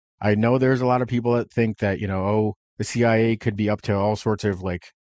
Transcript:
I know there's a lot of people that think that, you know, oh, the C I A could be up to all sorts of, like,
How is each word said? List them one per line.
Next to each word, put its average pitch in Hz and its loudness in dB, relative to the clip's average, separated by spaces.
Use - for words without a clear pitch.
I 104 2
know 117 4
there's 131 2
a 127 0
lot 123 2
of 120 -2
people 120 0
that 117 -2
think 113 -2
that, 98 -2
you 104 -4
know, 95 -2
oh, 107 0
the 110 -6
C 120 -2
I 113 4
A 113 2
could 104 -4
be 104 0
up 104 -2
to 104 -2
all 104 0
sorts 107 -4
of, 95 -2
like, 90 -8